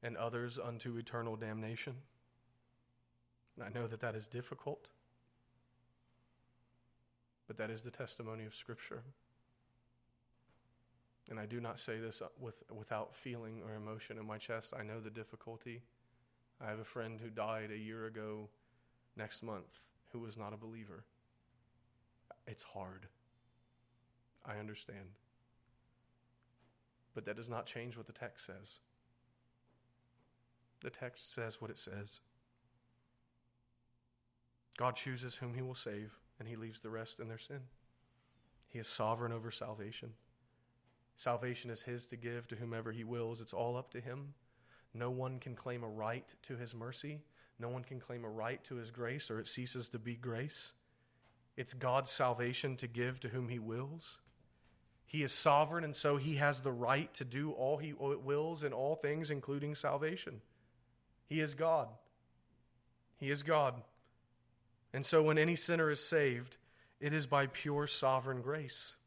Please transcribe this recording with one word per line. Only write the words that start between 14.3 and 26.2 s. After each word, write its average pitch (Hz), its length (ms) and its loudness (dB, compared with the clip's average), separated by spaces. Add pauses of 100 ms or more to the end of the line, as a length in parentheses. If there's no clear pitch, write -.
chest. 113 380 -6
I 120 60 -6
know 110 160 -6
the 110 100 -8
difficulty. 113 760 -10 (800)
I 113 80 -6
have 107 120 -2
a 113 40 -6
friend 113 380 -4
who 117 80 -8
died 110 400 0
a 107 80 -6
year 110 280 -6
ago 107 420 -6 (680)
next 107 240 -4
month 104 420 -8 (300)
who 120 60 -6
was 110 180 -8
not 104 160 -6
a 110 40 -8
believer. 110 480 -12 (1400)
It's - 160 -10
hard. 95 420 -10 (1400)
I 104 120 -6
understand. 104 580 -12 (2000)